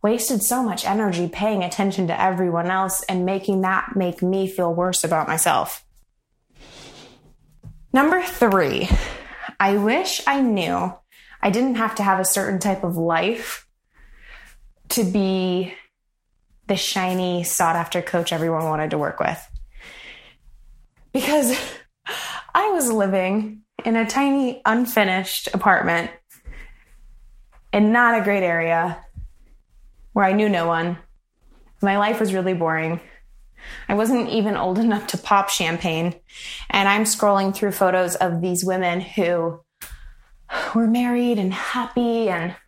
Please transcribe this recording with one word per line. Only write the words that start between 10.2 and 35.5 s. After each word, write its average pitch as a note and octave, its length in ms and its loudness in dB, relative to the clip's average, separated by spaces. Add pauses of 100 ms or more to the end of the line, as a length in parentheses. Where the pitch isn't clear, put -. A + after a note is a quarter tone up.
I C#4 140 2
knew F#3+ 520 0 (480)
I G3+ 100 2
didn't A#3+ 260 2
have A3+ 200 -2
to G#3 60 -2
have F#3+ 160 2
a F#3+ 60 0
certain G3 340 0
type F#3+ 240 0
of E3+ 140 -2
life E3+ 720 -2 (1200)
to A#3 140 2
be F#3 720 0 (920)
the G3+ 100 0
shiny, F#3 680 -2
sought-after E3+ 580 0
coach E3+ 300 -2
everyone E3 320 -2
wanted D#3 260 -2
to D3+ 80 -2
work - 220 -4
with. - 300 -2 (1600)
Because C#4 440 2 (500)
<laughs> - 480 -10
I G#4 160 4
was D4+ 200 2
living G3+ 760 0 (200)
in A3+ 120 2
a A3+ 100 2
tiny, C#4 580 0
unfinished G#3 880 0
apartment F#3 580 2 (1600)
in G#3+ 200 4
not A#3 260 4
a G3+ 60 0
great G3+ 180 2
area E3 640 0 (1080)
where G3+ 120 4
I F#3+ 80 4
knew G#3 160 2
no E3+ 180 0
one. E3+ 320 -2 (840)
My G3 160 2
life G#3+ 220 2
was G#3 120 0
really F#3 220 0
boring. D#3+ 460 0 (880)
I - 60 0
wasn't A#3 360 0
even G#3+ 260 0
old F#3 220 0
enough A3 300 0
to F3+ 100 -4
pop G3 320 2